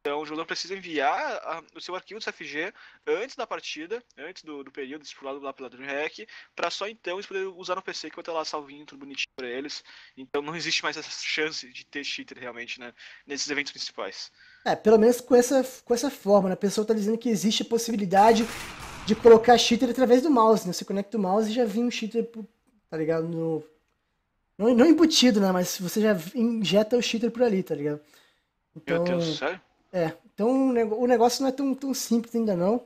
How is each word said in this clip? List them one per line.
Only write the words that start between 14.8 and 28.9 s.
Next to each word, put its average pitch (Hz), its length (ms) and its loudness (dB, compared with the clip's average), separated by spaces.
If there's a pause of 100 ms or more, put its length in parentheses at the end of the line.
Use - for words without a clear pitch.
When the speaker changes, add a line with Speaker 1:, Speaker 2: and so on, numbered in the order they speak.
Speaker 2:
menos 240 220 4
com - 140 0
essa, 254 280 4 (220)
com - 80 -2
essa 254 180 -2
forma, 196 380 2
né? 180 60 0
A - 20 -8
pessoa 208 300 -2
tá 220 80 2
dizendo 214 240 0
que 247 100 -4
existe 214 340 0
a - 40 -6
possibilidade 220 800 4 (600)
de 214 80 2
colocar 233 440 8
cheater 233 320 2
através 247 320 4
do 320 80 2
mouse, 220 360 6
né? 180 60 -4
Você - 100 -6
conecta 202 360 -6
o - 20 -2
mouse 208 300 0
e 214 40 -4
já 247 120 0
vem 214 180 -2
um 247 60 0
cheater, 226 340 -4
pro, 220 240 -14 (400)
tá 165 80 -8
ligado? 165 320 -2
No, 165 340 -4 (920)
não, 233 180 4
não 233 120 8
embutido, 254 560 6
né? 190 100 2
Mas 180 260 -2
você 185 220 -4
já 214 160 2 (180)
injeta 220 640 0
o 240 60 2
cheater 226 280 -2
por 233 120 -2
ali, 202 200 2
tá 165 120 -4
ligado? 147 260 -4 (720)
Então, 165 300 -2